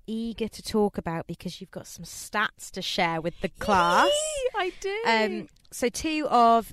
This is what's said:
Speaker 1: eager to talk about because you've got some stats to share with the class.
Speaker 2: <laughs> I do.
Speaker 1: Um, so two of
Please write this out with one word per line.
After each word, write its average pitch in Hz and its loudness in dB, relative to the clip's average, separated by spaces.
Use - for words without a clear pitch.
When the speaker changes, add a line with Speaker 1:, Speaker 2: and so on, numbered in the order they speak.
Speaker 1:
eager 220 -4
to - -12
talk 208 0
about 165 -6
because - -10
you've 190 -18
got - -14
some - -14
stats - -6
to 185 -8
share 165 0
with 170 -4
the 190 -2
class. 190 4
Speaker 2:
<laughs> 523 -2
I 370 -2
do. 392 -4
Speaker 1:
Um, 214 0
so - -2
two 285 -2
of 233 6